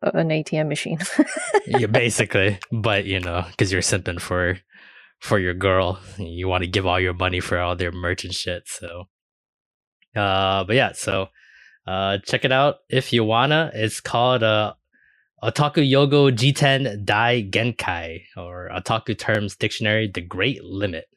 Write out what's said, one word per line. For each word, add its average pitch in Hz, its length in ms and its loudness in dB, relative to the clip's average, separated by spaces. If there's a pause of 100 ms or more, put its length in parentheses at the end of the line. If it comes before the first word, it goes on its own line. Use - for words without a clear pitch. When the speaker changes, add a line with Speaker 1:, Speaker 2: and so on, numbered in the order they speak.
Speaker 1:
uh, - 120 0
an 165 180 0
A 156 120 0
T 160 140 -4
M 156 100 0
machine. 147 320 -4 (340)
<laughs> 640 340 -2
Speaker 2:
yeah, 113 200 0
basically. 107 720 2 (100)
But, 104 360 0
you 98 160 -2
know, 87 240 -4 (120)
'cause 98 140 2
you're 90 100 2
simping 90 380 -2
for, 90 400 -2 (600)
for 107 200 0
your 90 140 0
girl, 92 480 0 (160)
you 90 320 -6
wanna 90 180 0
give 95 180 0
all 90 140 2
your 90 140 0
money 90 260 -2
for 90 180 -2
all 87 200 -2
their 87 160 -4
merch 90 320 -4
and 90 80 -10
shit. 90 340 -8
So, 87 400 -14 (1080)
uh, 98 480 2
but 110 100 0
yeah, 117 160 2
so, 95 380 -4 (580)
uh, 98 380 -2
check - 180 -2
it 131 80 2
out 139 280 2 (100)
if - 240 0
you 117 100 4
wanna. 135 500 2
It's 110 280 -2
called, 123 420 2
uh, 107 300 2 (680)
Otaku 143 480 2
Yogo 139 400 6
Jiten 131 760 2
Dai 113 440 2
Genkai, 87 760 -2 (120)
or 90 380 -12
Otaku 107 440 -2
Terms 104 380 -2
Dictionary, 110 580 -2
The 90 80 -6
Great 92 420 -4
Limit. 92 420 -4 (120)